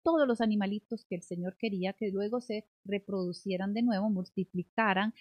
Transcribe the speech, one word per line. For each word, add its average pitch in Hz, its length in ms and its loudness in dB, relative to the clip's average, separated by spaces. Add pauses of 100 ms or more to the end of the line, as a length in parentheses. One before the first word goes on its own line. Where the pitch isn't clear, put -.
todos 320 240 4
los 233 140 2
animalitos 208 640 0
que 185 100 -6
el 170 60 -8
Señor 175 360 -6
quería 196 360 -2
que 214 160 -4
luego 208 320 -2
se 214 260 -6 (160)
reproducieran 196 920 -2
de 233 100 0
nuevo, 220 260 2
multiplicaran 190 1120 0